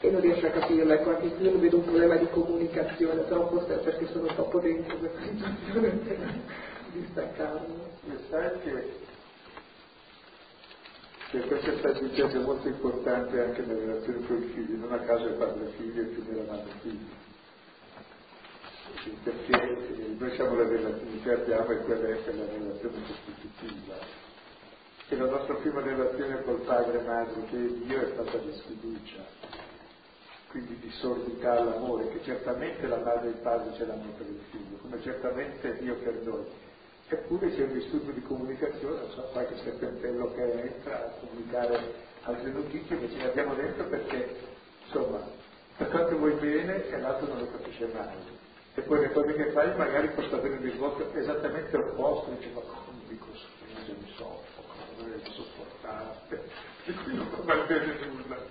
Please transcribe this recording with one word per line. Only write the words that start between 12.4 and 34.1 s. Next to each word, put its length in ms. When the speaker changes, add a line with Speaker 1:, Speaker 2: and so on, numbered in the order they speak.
Speaker 2:
importante 720
anche 220
nella 180
relazione 460
con 160
i 100
figli, 260
non 140
a 60
caso 280
è 60
padre-figlio 680
e 20
più 240
nella 240
madre-figlio. 720
Perché, 300
eh, 680
noi 160
siamo 220
la 100
relazione 560
che 100
abbiamo 380
e 80
quella 300
è 240
la 180
relazione 460
costitutiva. 880
E 80
la 100
nostra 280
prima 260
relazione 640
col 200
padre 360
e 40
madre 460
che 80
è 120
Dio 320
è 120
stata 260
di 140
sfiducia, 720
quindi 300
di 180
sordità 540
all'amore, 560
che 160
certamente 640
la 100
madre 300
e 20
il 60
padre 400
ce 100
l'hanno 300